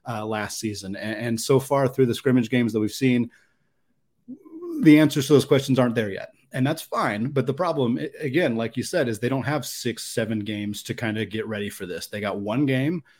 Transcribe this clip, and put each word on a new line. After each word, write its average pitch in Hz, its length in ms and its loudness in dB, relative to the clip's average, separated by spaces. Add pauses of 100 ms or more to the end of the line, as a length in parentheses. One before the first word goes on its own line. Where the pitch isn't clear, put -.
uh, 107 160 -6
last 107 340 -4
season. 98 360 -6
And, 107 240 -6
and 113 200 -2
so 135 200 4
far 135 280 2
through 131 200 4
the 113 80 0
scrimmage 123 340 2
games 120 240 2
that 113 60 2
we've 104 120 0
seen, 123 380 2 (1500)
the 151 180 10
answers 143 280 2
to 151 60 6
those 127 120 6
questions 135 340 2
aren't 123 160 2
there 110 140 0
yet. - 240 -10 (180)
And 131 140 0
that's 156 160 -2
fine. 120 460 -2
But 135 200 0
the 139 60 -2
problem, 143 440 0
a-, 160 120 -6 (100)
again, 143 360 0
like 113 220 -4
you 120 60 -2
said, 156 240 0
is 110 120 -4
they 120 100 -2
don't 131 140 -2
have 143 220 -2
six, - 380 -6
seven 113 360 -2
games 104 440 -6
to 120 100 -8
kind 110 240 -4
of 110 120 -4
get 110 180 -6
ready 104 220 -6
for - 160 -12
this. 87 220 -8
They 104 140 -10
got 101 180 -4
one 107 260 0
game 135 380 0 (160)